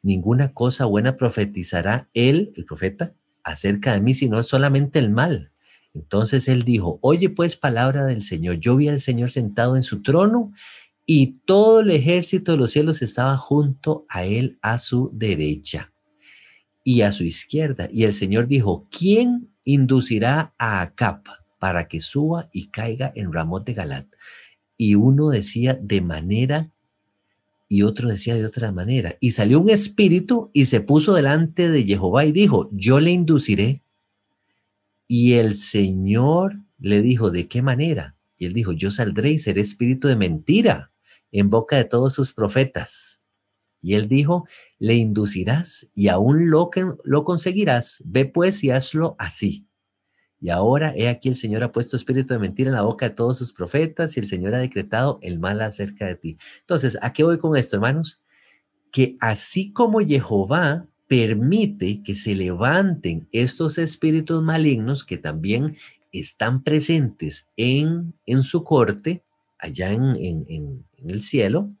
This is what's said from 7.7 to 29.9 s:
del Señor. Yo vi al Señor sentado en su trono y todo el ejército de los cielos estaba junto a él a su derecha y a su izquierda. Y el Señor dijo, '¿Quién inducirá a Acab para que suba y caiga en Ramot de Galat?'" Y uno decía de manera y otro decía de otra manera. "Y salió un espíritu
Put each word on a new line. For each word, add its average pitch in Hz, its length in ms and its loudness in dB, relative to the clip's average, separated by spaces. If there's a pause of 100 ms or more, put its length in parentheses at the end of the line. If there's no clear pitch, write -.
del 117 160 -2
Señor. 87 380 -4
Yo 120 160 2
vi 147 140 4
al 143 100 -2
Señor 120 320 -2
sentado 117 440 0
en 131 60 2
su 104 220 -6
trono 202 480 2 (560)
y 139 380 4
todo 214 340 6
el 208 100 4
ejército 175 600 2
de 156 80 2
los 120 100 2
cielos 151 320 0
estaba 127 340 -2
junto 147 760 -2
a 90 160 -4
él 117 360 -2
a 113 160 -2
su 123 340 -2
derecha 78 800 -4 (920)
y 123 180 4
a 104 100 4
su 101 120 -4
izquierda. 135 680 -4
Y 113 140 0
el 104 80 2
Señor 104 340 0
dijo, 117 440 0
'¿Quién 240 580 2 (140)
inducirá 131 960 2
a 107 240 -2
Acab - 420 -4 (360)
para 87 280 -4
que 82 120 -10
suba 160 520 -4
y 101 160 -10
caiga 117 480 -6
en 95 160 -6
Ramot 82 340 -6
de 123 80 -8
Galat?'" 71 340 -8 (680)
Y 104 180 4
uno 135 340 4
decía 120 500 -2
de 101 220 -2
manera 107 680 -2 (1000)
y 101 140 4
otro 110 260 0
decía 110 240 -2
de 110 120 -2
otra 110 260 -6
manera. 95 480 -2
"Y 123 120 2
salió 117 280 4
un 196 100 4
espíritu 208 840 2